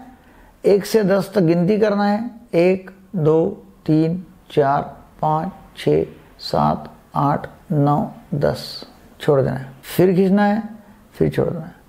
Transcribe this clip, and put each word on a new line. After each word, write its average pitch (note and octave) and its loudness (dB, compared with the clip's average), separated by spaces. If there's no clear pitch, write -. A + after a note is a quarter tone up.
एक G3 2
से A3 2
दस F#3+ 0
तक G#3+ 2
गिनती E3+ 2
करना G3+ 0
है, G#3 -2
एक, F3+ 2
दो, D#3+ 0
तीन, D#3+ 0
चार, C#3+ 2
पाँच, D#3 -2
छः, D#3 0
सात, - -2
आठ, C#3+ -2
नौ, D3 0
दस, - -4
छोड़ C#3+ 2
देना C3+ -2
है, - -12
फिर F#3 4
खींचना G3 2
है, G#3 0
फिर - 0
छोड़ - -2
देना - -8
है। F3 -18